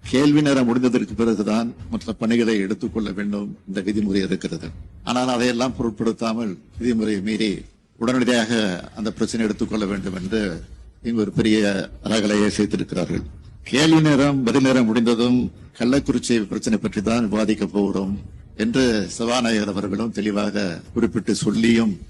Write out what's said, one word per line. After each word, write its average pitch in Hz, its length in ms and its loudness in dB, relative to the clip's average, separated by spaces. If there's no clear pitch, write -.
கேள்வி 147 360 4
நேரம் 131 220 2
முடிந்ததற்கு 117 520 2
பிறகுதான் 110 480 0
மற்ற 110 260 -6
பணிகளை 113 360 2
எடுத்துக்கொள்ள 107 520 -4
வேண்டும் 104 320 -4
என்ற 98 180 -4
விதிமுறை 101 400 0
இருக்கிறது. 92 420 -6
ஆனால் 127 260 0
அதையெல்லாம் 120 440 0
பொருட்படுத்தாமல் 113 760 -2
விதிமுறையை 107 520 0
மீறி 110 220 0
உடனடியாக 120 580 2
அந்த 107 180 -2
பிரச்சனை 113 320 -2
எடுத்துக்கொள்ள 101 440 -2
வேண்டும் 95 280 -6
என்று 104 220 -2
இங்கு 113 160 0
ஒரு 95 160 -4
பெரிய 107 180 4
ரகலையை 104 460 2
சேர்த்திருக்கிறார்கள். 90 680 -2
கேள்வி 160 360 6
நேரம் 139 380 4
பதில் 131 220 4
நேரம் 127 220 4
முடிந்ததும் 120 480 2
கள்ளக்குறிச்சி 123 560 0
பிரச்சனை 107 320 0
பற்றி 104 160 -2
தான் 117 180 0
விவாதிக்கப் 104 460 0
போகிறோம் 98 400 0
என்று 123 200 2
சபாநாயகர் 113 560 0
அவர்களும் 101 440 -4
தெளிவாக 104 540 -2
குறிப்பிட்டு 110 400 0
சொல்லியும் 113 480 4